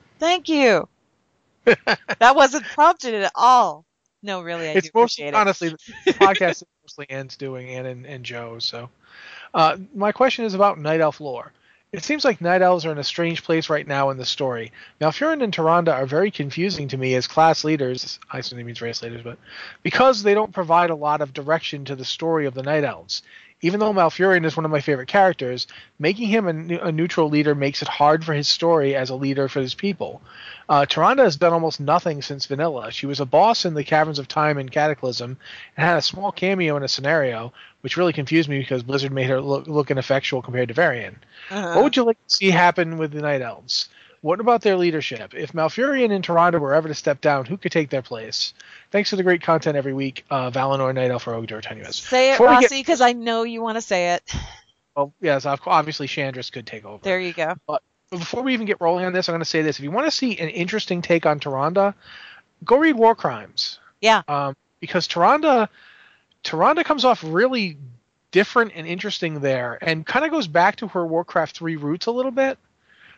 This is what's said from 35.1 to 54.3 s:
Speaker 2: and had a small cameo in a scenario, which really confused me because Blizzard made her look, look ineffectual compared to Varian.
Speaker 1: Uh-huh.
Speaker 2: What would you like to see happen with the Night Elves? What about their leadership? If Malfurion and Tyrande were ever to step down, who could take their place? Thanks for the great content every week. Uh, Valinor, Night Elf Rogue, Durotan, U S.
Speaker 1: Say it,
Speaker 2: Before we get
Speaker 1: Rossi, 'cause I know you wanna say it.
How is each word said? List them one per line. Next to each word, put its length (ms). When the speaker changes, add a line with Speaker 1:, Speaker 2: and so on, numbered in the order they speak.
Speaker 2:
and 80
had 120
a 40
small 300
cameo 440
in 60
a 60
scenario, 640
which 160
really 160
confused 360
me 80
because 240
Blizzard 300
made 180
her 100
look, 280
look 240
ineffectual 500
compared 280
to 40
Varian. 460
Speaker 1:
Uh-huh. 240
Speaker 2:
What 80
would 120
you 80
like 140
to 80
see 140
happen 480
with 140
the 100
Night 220
Elves? 460
What 180
about 220
their 160
leadership? 560
If 200
Malfurion 580
and 120
Tyrande 360
were 160
ever 120
to 60
step 280
down, 240
who 120
could 140
take 180
their 140
place? 500
Thanks 180
for 60
the 80
great 180
content 360
every 160
week. 360
Uh, 220
Valinor, 420
Night 160
Elf 160
Rogue, 220
Durotan, 300
U 60
S. 120
Speaker 1:
Say 340
it, 40
Speaker 2:
Before 160
we 120
get 80
Speaker 1:
Rossi, 140
'cause 180
I 120
know 280
you 220
wanna 180
say 320
it. 180